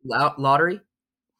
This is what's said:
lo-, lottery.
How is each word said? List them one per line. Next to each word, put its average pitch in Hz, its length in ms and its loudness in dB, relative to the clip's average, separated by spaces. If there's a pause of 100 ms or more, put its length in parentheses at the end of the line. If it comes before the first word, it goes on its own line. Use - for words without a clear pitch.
lo-, 131 320 -2
lottery. 156 440 0 (580)